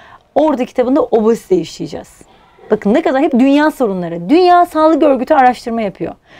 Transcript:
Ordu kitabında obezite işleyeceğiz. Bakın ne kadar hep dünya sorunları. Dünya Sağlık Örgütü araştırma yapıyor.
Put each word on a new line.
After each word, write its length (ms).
Ordu 300
kitabında 380
obezite 540
işleyeceğiz. 640
Bakın 220
ne 80
kadar 200
hep 120
dünya 380
sorunları. 580
Dünya 360
Sağlık 380
Örgütü 300
araştırma 480
yapıyor. 320